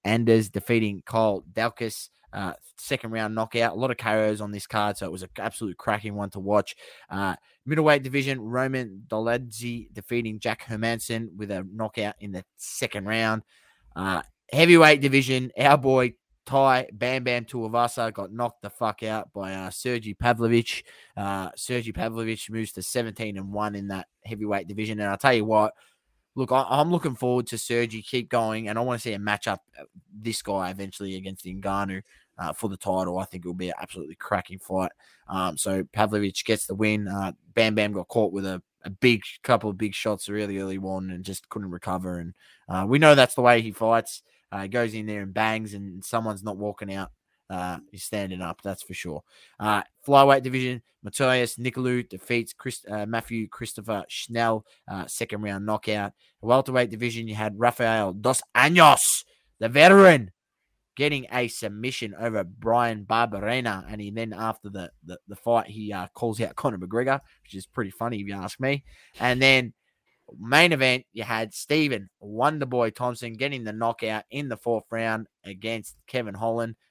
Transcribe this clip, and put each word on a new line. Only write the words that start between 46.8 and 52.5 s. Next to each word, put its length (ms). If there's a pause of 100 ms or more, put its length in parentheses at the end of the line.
out. 180 (380)
Uh, 300 (120)
he's 120
standing 380
up, 200
that's 220
for 100
sure. 300 (360)
Uh, 220 (240)
flyweight 380
division, 380 (200)
Matthias 540
Nicolou 520
defeats 460